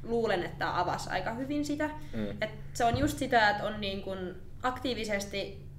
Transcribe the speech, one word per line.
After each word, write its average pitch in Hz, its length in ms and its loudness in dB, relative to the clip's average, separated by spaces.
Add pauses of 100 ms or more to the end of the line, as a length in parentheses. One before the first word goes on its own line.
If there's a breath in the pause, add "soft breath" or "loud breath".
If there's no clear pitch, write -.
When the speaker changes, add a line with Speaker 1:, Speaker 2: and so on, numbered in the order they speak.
Speaker 1:
luulen, 220 400 2
että 165 360 -2
avasi 185 300 0
aika 190 240 0
hyvin 285 320 -2
sitä. 302 220 0 (260 loud breath)
Speaker 2:
Mm. 214 160 0 (120)
Speaker 1:
Et 214 80 -2 (240)
se 247 120 4
on 233 120 4
just 294 200 2
sitä, 240 320 6
että 202 140 2
on 208 180 -2
niinku 196 340 -4 (480)
aktiivisesti 214 1000 -2 (140)